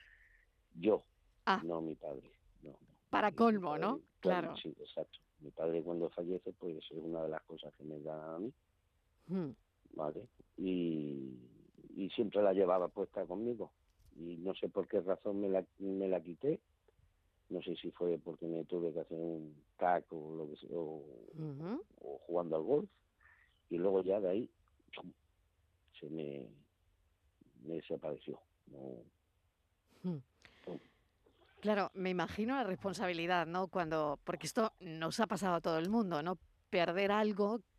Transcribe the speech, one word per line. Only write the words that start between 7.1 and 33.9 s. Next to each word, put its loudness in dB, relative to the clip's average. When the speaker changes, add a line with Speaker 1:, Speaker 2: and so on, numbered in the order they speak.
Speaker 1:
de -2
las -4
cosas -14
que -18
me -10
da -8
a -10
mí. -8
Speaker 2:
Hmm. -4
Speaker 1:
Vale. -6
Y, -2
y -4
siempre 2
la 6
llevaba 6
puesta -4
conmigo. -4
Y -10
no -4
sé -4
por 0
qué 2
razón 0
me 0
la, 2
me 0
la 2
quité. -2
No -2
sé -4
si -6
fue 2
porque -10
me -2
tuve 0
que -2
hacer -8
un -4
taco 2
o -8
lo -6
que -10
sea, -18
o, -4
Speaker 2:
Ujú. -6
Speaker 1:
o -10
jugando 0
al 0
golf, 2
y 0
luego 4
ya 2
de 2
ahí, 0
chum, -12
se -12
me, -6
me -6
desapareció. -6
No. -12
Speaker 2:
Hmm. -4
Speaker 1:
Pum. -8
Speaker 2:
Claro, 2
me 0
imagino 0
la 0
responsabilidad, 0
¿no? 0
Cuando, 0